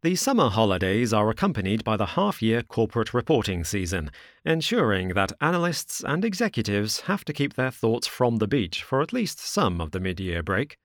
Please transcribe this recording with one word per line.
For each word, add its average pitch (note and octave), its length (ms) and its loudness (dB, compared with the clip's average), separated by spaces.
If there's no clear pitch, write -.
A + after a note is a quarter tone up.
The E3+ 120 2
summer G3+ 340 2
holidays G2+ 640 2
are G#2+ 160 4
accompanied A2 540 0
by A2 140 0
the G2 100 0
half-year A#2 560 0
corporate A2+ 500 -2
reporting G#2 520 2
season, F2 480 -4
ensuring D3+ 720 0
that G2 260 0
analysts E3+ 640 -2
and E3 200 0
executives G#2+ 760 0
have G3 240 -4
to D3+ 80 -6
keep C#3+ 220 -2
their B2+ 180 -2
thoughts A#2 340 0
from A#2+ 300 2
the A2 100 2
beach G2+ 380 -2
for C3+ 180 0
at D#3+ 100 -4
least A#3 280 -4
some G2 400 0
of D#2+ 100 -6
the F#2+ 80 -4
mid-year F2+ 460 -4
break. G#2 400 -2